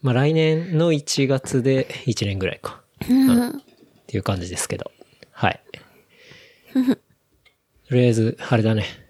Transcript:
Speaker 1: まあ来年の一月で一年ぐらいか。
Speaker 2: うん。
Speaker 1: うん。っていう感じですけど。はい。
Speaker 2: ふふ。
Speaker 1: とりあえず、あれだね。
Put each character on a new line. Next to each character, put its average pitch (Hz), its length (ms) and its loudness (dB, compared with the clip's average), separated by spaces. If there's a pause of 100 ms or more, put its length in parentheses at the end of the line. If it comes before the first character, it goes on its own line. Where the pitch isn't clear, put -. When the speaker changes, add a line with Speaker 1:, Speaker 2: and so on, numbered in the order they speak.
Speaker 1:
ま 135 80 0
あ 120 60 2
来 143 180 2
年 160 420 0
の 165 160 2
一 143 360 0
月 131 340 -2
で 135 260 0 (200)
一 110 180 -2
年 98 140 -4
ぐ 95 80 -2
ら - 60 -4
い - 60 -16
か。 - 220 -14 (260)
Speaker 2:
う 247 60 2
ん。 262 160 4
Speaker 1:
う 240 60 4
ん。 240 140 0
っ 277 120 -12 (460)
て 110 100 -6
い - 20 0
う - 40 -6
感 92 180 -2
じ 87 80 -10
で 90 80 -10
す - 100 -6
け - 100 -6
ど。 - 120 -12 (420)
は - 200 0
い。 - 80 -10 (1120)
Speaker 2:
ふ 262 80 2
ふ。 247 140 2
Speaker 1:
と - 960 -16
り 123 120 6
あ - 20 6
え 117 60 4
ず、 110 260 0 (100)
あ 120 80 4
れ 110 60 2
だ 110 100 2
ね。 107 120 -2 (240)